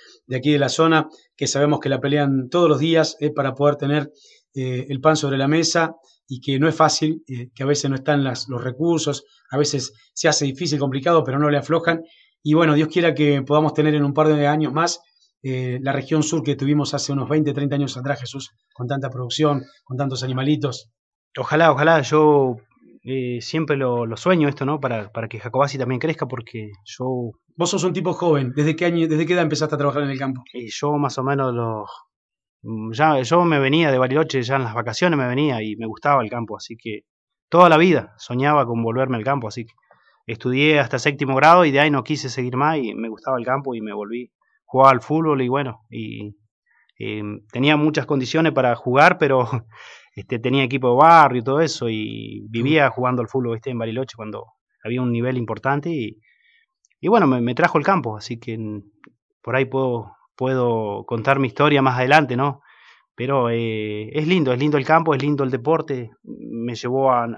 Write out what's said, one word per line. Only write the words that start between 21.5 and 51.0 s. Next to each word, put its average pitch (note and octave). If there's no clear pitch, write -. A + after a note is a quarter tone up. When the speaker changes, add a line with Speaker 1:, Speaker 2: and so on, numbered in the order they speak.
Speaker 2:
ojalá, D#3
yo, C#3+
eh, B2
siempre D3+
lo, B2
lo A2+
sueño E3+
esto, C#3
¿no? D3
Para, A#2
para A2+
que A2
Jacobasi C3
también B2
crezca, D#3
porque A2+
yo B2+
Speaker 1:
Vos E3+
sos F#3
un F3+
tipo E3+
joven, C#3+
¿desde D3
qué F3
año, E3+
desde D#3
qué E3+
edad F3
empezaste D3+
a C#3
trabajar C#3+
en C#3
el C3
campo? C3+
Speaker 2:
Y A#2+
yo D3
más C#3
o C3
menos C3+
los, A2+
mm, A2+
ya, C#3+
yo E3+
me D#3+
venía C#3+
de C3
Bariloche, C3
ya B2+
en C3
las A2
vacaciones A#2+
me B2+
venía B2+
y G#2+
me A2+
gustaba C3
el G#2+
campo, A2+
así A2+
que G#2+
toda F3
la D#3+
vida D#3+
soñaba C#3
con A#2
volverme B2
al A2
campo, C3
así A#2
que -
estudié C#3
hasta B2+
séptimo C#3
grado E3
y C#3+
de C#3
ahí D3+
no C#3
quise C3+
seguir B2
más D3+
y G#2+
me A2+
gustaba B2
el A2+
campo C3
y A2+
me G#2+
volví. G#2+
Jugaba C3+
al A#2+
fútbol D3+
y B2
bueno, C3
y, A2
eh, G#2+
tenía C#3+
muchas D3
condiciones D3+
para B2+
jugar, D3+
pero C3+
<laughs> A#2
este, A#2
tenía B2+
equipo B2+
de B2
barrio D3